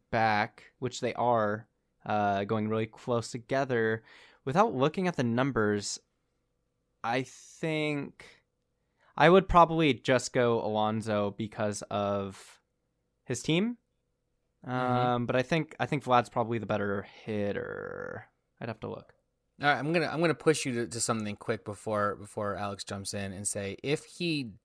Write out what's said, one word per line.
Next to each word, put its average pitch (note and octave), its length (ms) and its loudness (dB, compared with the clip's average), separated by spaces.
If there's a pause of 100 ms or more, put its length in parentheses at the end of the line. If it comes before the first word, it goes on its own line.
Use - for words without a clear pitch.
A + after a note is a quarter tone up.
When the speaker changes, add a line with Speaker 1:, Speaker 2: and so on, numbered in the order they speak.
(100)
Speaker 1:
back, A2 540 2 (160)
which B2 200 -6
they A#2+ 140 -2
are, A2 520 2 (380)
uh, G#2 400 2
going G#2+ 240 0
really A2 180 0
close A#2 440 -4
together, A#2+ 720 0 (420)
without F#3+ 300 2
looking D#3 340 0
at E3+ 80 -4
the C3+ 80 0
numbers, A2+ 720 0 (1040)
I B2 200 0
think D3+ 1040 -6 (920)
I D3+ 140 8
would F#3+ 180 8
probably D#3+ 460 6
just B2 400 0
go A#2+ 280 4
Alonso G#2+ 760 0
because G#2 420 -4 (100)
of G2+ 720 -4 (640)
his B2 180 -6
team. G3+ 360 0 (880)
Speaker 2:
Mm-hmm. B2+ 80 -6
Speaker 1:
Um, B2 520 0
but B2+ 100 0
I B2+ 60 2
think, D#3 360 -2
I B2 60 -2
think C3+ 200 -4
Vlad's B2 260 4
probably A#2 260 -2
the G#2+ 80 -6
better G2+ 420 -2 (180)
hitter. G1+ 1000 -6 (340)
I'd A#2+ 100 -10
have A2+ 120 -10
to G#2+ 80 -8
look. - 240 -14 (500)
Speaker 2:
All C#3+ 60 0
right, C#3+ 100 4
I'm C#3+ 140 -4
gonna, E3+ 140 0
I'm D#3 160 -2
gonna E3 100 4
push D3+ 320 2
you C3+ 80 -4
to, A#2 140 -2
to A#2 140 -6
something G#2+ 360 -2
quick - 300 -6
before, G#2 500 -2
before G#2 400 -6
Alex G2+ 260 -8
jumps G2 300 -10
in G2 220 -6
and G2+ 120 -8
say, G2+ 360 -6
if D3 240 -4
he D3 460 -6 (120)